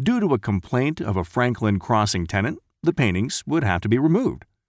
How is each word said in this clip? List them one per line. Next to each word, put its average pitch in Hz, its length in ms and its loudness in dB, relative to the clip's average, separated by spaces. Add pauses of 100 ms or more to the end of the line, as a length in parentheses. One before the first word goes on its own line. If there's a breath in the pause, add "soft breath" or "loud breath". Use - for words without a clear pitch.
due 233 180 0
to 180 140 2
a 117 40 2
complaint 117 640 -2
of 101 140 -2
a 92 60 0
Franklin 113 560 0
Crossing 101 480 0
tenant, 104 320 -2 (240)
the 170 120 2
paintings 107 520 0
would 156 160 0
have 90 200 0
to 104 80 0
be 117 80 4
removed, 160 480 0 (220)